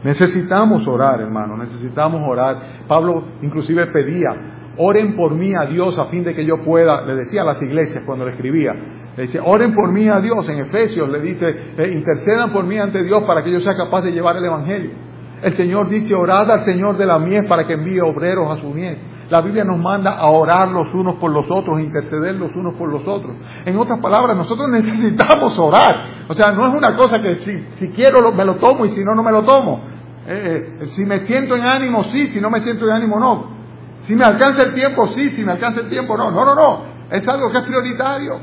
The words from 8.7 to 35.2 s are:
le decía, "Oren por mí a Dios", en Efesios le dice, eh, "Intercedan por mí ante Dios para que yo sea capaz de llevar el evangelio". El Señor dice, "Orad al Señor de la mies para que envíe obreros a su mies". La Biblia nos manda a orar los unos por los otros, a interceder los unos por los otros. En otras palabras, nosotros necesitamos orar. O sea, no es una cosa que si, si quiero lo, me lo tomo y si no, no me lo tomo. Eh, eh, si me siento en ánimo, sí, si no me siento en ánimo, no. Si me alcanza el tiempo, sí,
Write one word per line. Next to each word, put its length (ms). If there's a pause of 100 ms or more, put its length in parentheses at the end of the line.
le 60
decía, 220
"Oren 280
por 200
mí 160
a 100
Dios", 300
en 100
Efesios 500
le 120
dice, 260 (320)
eh, 160
"Intercedan 560
por 140
mí 160
ante 240
Dios 240
para 160
que 80
yo 80
sea 160
capaz 240
de 100
llevar 260
el 80
evangelio". 460 (500)
El 120
Señor 360
dice, 240
"Orad 380
al 120
Señor 340
de 100
la 140
mies 280
para 160
que 100
envíe 260
obreros 500
a 100
su 100
mies". 280 (320)
La 100
Biblia 240
nos 140
manda 400
a 80
orar 420
los 240
unos 220
por 160
los 180
otros, 300
a 20
interceder 540
los 200
unos 200
por 160
los 160
otros. 280 (300)
En 120
otras 240
palabras, 360
nosotros 320
necesitamos 880
orar. 360 (340)
O 60
sea, 180
no 140
es 80
una 220
cosa 220
que 200
si, 220 (160)
si 120
quiero 320
lo, 120
me 120
lo 120
tomo 280
y 60
si 120
no, 120
no 80
me 80
lo 120
tomo. 380 (440)
Eh, 580
eh, 60
si 180
me 140
siento 360
en 60
ánimo, 480
sí, 180
si 120
no 100
me 100
siento 240
en 80
ánimo, 260
no. 280 (560)
Si 120
me 100
alcanza 400
el 100
tiempo, 340
sí, 220